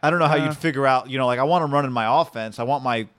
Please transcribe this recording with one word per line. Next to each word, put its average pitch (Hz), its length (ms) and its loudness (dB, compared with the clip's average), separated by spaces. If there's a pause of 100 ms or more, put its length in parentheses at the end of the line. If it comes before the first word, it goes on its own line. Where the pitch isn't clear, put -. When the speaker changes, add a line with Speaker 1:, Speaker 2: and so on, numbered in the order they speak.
Speaker 1:
I 147 60 2
don't 170 100 0
know 160 80 4
how 151 100 2
Speaker 2:
Uh, 151 100 0
Speaker 1:
you'd 151 100 -6
figure 139 300 -2
out, 127 220 2
you 131 80 -6
know, 131 100 0
like, 123 120 0
I 131 40 2
want 170 220 2
to 143 80 -4
run 143 120 2
in 131 80 -6
my 123 280 2
offense. 113 380 -8
I 117 40 -6
want 131 200 -2
my 113 240 -2 (120)